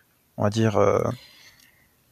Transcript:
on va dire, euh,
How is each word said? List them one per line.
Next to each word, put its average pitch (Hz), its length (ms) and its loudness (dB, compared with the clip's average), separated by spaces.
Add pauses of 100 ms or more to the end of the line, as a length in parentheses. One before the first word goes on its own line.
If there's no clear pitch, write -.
(380)
on 113 60 -4
va 104 80 0
dire, 110 260 0
euh, 101 240 2 (1120)